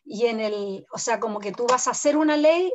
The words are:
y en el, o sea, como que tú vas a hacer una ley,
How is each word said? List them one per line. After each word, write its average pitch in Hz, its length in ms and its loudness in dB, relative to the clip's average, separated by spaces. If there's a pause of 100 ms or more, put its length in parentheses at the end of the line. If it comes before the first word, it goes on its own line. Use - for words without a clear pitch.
y 233 220 -2
en 226 120 0
el, 202 540 -4
o 208 60 -10
sea, 233 200 -2
como 208 220 -4
que 202 120 -8
tú 240 140 -4
vas 254 220 2
a 240 40 -2
hacer 294 240 0
una 302 200 2
ley, 330 380 4